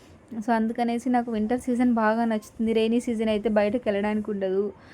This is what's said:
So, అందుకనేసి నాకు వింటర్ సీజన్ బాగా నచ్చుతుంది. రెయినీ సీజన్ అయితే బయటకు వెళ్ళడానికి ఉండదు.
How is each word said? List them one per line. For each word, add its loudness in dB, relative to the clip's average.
So, -4
అందుకనేసి -2
నాకు 0
వింటర్ -2
సీజన్ 2
బాగా 2
నచ్చుతుంది. -2
రెయినీ 2
సీజన్ -2
అయితే 0
బయటకు 2
వెళ్ళడానికి 0
ఉండదు. -2